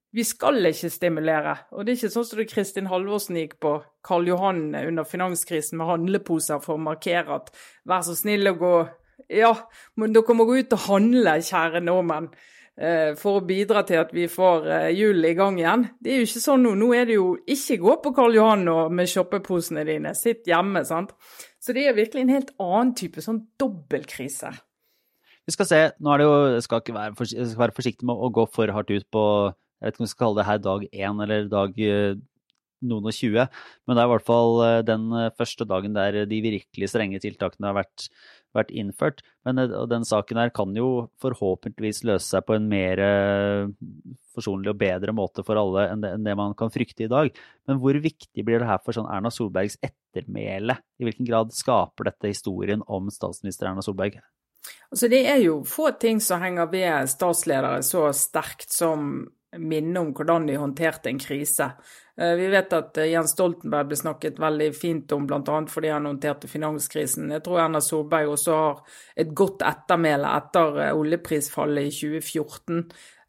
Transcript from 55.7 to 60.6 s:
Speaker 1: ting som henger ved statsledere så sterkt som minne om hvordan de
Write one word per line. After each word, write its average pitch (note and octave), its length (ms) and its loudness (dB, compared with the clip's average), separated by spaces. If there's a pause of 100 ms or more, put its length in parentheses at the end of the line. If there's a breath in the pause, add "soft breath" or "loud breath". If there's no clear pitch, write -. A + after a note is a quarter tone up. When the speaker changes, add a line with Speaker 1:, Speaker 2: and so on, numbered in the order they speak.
Speaker 1:
ting A3+ 200 2
som F3+ 220 -2
henger F3+ 240 -2
ved D#3+ 420 0
statsledere C#3 760 0
så D3+ 240 2
sterkt - 640 -4
som D3+ 560 -2 (280)
minne D#3+ 400 -4
om D#3+ 160 -2
hvordan D#3+ 340 0
de C#3 140 -2